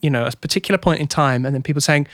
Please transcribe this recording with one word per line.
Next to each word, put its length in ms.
you 80
know, 160
a 60
particular 460
point 240
in 60
time 380
and 80
then 80
people 200
saying, 320